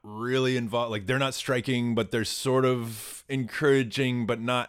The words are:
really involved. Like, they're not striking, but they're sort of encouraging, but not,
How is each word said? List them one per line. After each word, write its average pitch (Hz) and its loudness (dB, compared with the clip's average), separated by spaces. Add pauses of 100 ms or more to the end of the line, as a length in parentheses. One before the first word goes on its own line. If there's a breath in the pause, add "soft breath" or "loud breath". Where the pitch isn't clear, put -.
really 127 0
involved. 120 -2
Like, 104 -4
they're 127 0
not 135 -2
striking, 123 0
but 110 0
they're 113 2
sort 131 0
of 117 -2 (320)
encouraging, 131 2
but 113 0
not, 123 0